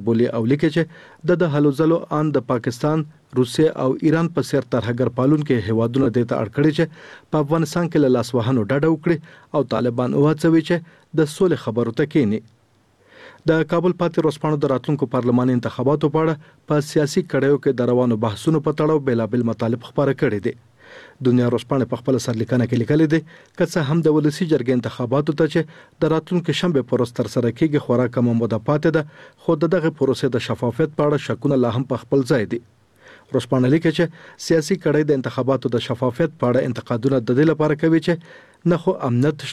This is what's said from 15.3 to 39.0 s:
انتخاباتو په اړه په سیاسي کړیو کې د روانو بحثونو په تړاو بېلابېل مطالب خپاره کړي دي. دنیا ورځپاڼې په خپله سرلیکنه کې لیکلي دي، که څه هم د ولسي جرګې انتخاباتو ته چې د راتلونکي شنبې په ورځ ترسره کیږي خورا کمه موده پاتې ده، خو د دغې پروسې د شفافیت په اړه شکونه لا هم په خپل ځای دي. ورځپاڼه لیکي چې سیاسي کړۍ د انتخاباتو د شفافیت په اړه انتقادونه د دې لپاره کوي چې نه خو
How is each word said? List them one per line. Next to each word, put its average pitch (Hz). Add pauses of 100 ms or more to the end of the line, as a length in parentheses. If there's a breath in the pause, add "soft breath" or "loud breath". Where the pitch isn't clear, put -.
انتخاباتو 139
په 160
اړه 160 (380 soft breath)
په 151
سیاسي 156
کړیو 139
کې 131
د 123
روانو 123
بحثونو 160
په 151
تړاو 151
بېلابېل 117
مطالب 117
خپاره 139
کړي 104
دي. - (720 loud breath)
دنیا 123
ورځپاڼې 123
په 120
خپله 127
سرلیکنه 120
کې 120
لیکلي 151
دي، 160 (380 loud breath)
که 180
څه 175 (100)
هم 160
د 156
ولسي 151
جرګې 127
انتخاباتو 131
ته 165
چې 170 (420 loud breath)
د 156
راتلونکي 160
شنبې 143
په 123
ورځ 117
ترسره 120
کیږي 147
خورا 123
کمه 120
موده 113
پاتې 151
ده، 160 (420 loud breath)
خو 165
د 160
دغې 160
پروسې 131
د 113
شفافیت 127
په 147
اړه 147
شکونه 135
لا 117
هم 131
په 120
خپل 139
ځای 107
دي. 120 (720 loud breath)
ورځپاڼه 127
لیکي 165
چې 175 (440 loud breath)
سیاسي 165
کړۍ 151
د 139
انتخاباتو 127
د -
شفافیت 127
په 123
اړه 123
انتقادونه 123
د 107 (100)
دې 156
لپاره 151
کوي 165
چې -
نه 160
خو 185 (100)